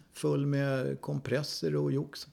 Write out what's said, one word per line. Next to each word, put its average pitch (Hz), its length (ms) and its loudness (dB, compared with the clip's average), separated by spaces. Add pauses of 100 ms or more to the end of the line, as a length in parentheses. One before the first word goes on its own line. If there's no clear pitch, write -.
(140)
full 143 320 2
med 139 560 0
kompresser 143 760 -2
och 147 160 2
jox, 147 400 -4